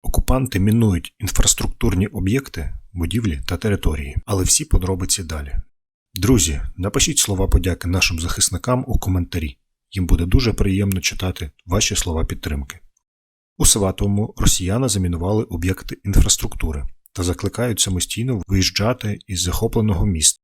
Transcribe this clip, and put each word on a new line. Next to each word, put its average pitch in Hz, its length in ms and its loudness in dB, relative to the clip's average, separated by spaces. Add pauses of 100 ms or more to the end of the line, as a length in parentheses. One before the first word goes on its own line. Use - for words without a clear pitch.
Окупанти - 580 2
мінують 107 600 4
інфраструктурні - 880 2
об'єкти, 95 680 -4 (200)
будівлі 87 540 -2
та 85 100 -4
території, 76 580 -2 (100)
але 95 180 0
всі - 220 2
подробиці 92 580 0
далі. 73 320 -8 (580)
Друзі, 90 480 2 (140)
напишіть 135 440 0
слова 98 280 0
подяки 92 400 0
нашим 87 320 0
захисникам 107 680 -2
у 117 120 2
коментарі. 85 580 -2 (340)
Їм 92 140 -2
буде 85 200 4
дуже 110 280 4
приємно 98 480 0
читати - 500 -6 (140)
ваші 95 300 -2
слова 80 300 -2
підтримки. - 540 -8 (800)
У - 80 2
Сватовому 101 720 0
росіяни 104 520 2
замінували 92 540 0
об'єкти 90 640 -6
інфраструктури 78 840 0 (260)
та 92 100 -6
закликають 98 560 -4
самостійно 107 680 -2
виїжджати 101 800 0
із 90 140 -6
захопленого 101 640 0
міста. 85 380 0